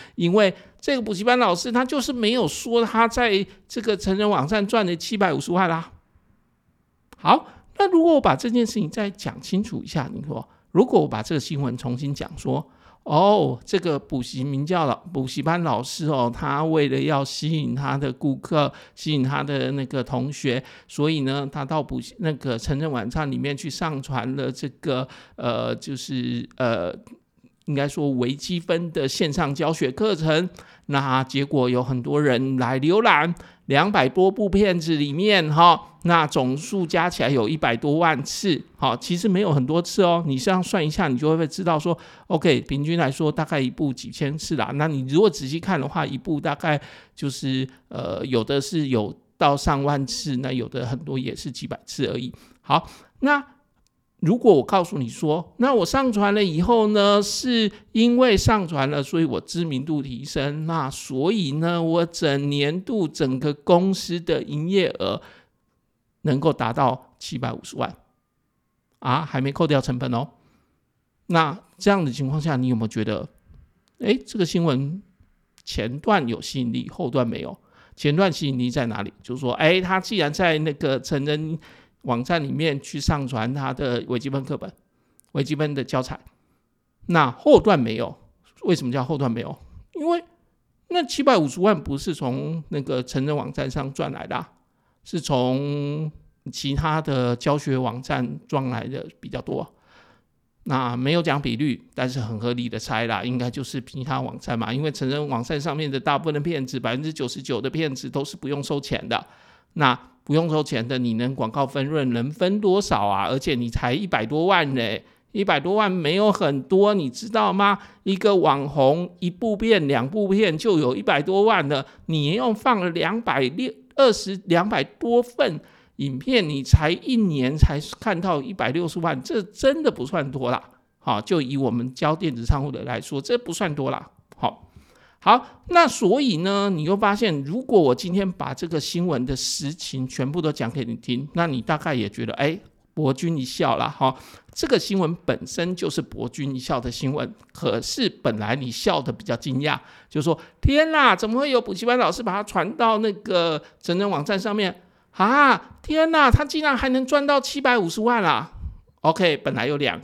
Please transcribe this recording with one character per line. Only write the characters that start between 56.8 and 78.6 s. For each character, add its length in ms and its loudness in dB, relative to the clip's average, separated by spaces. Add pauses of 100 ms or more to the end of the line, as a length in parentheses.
呢， 340 6
是 500 0 (200)
因 260 6
为 180 6
上 320 2
传 220 0
了， 120 0
所 160 -2
以 60 4
我 160 0
知 240 -6
名 180 -4
度 200 -2
提 200 -8
升， 440 -4
那 240 -2
所 420 -2
以 200 0
呢， 300 0
我 220 2
整 460 0
年 320 0
度 260 0
整 320 -2
个 140 0
公 400 4
司 260 -4
的 220 0
营 260 -6
业 200 2 (100)
额 240 -2 (1000)
能 160 0
够 140 2
达 180 -2
到 480 -2
七 200 -10
百 120 -4
五 140 -10
十 120 -14
万 200 -4 (1040)
啊， 260 -2
还 160 -4
没 100 -2
扣 160 0
掉 140 2
成 180 -4
本 140 -4
哦。 160 -2 (1000)
那 300 2 (200)
这 120 2
样 140 4
的 80 0
情 160 -4
况 100 -2
下， 180 0
你 120 0
有 80 2
没 60 -2
有 60 -2
觉 140 -4
得， 240 -4 (760)
诶， 260 2
这 120 -8
个 60 2
新 180 0
闻 400 0 (640)
前 340 -6
段 300 2
有 140 -4
吸 180 -6
引 100 -2
力， 200 -4
后 180 -6
段 180 0
没 140 -6
有？ 180 -12 (380)
前 180 0
段 160 4
吸 180 -4
引 100 -2
力 120 0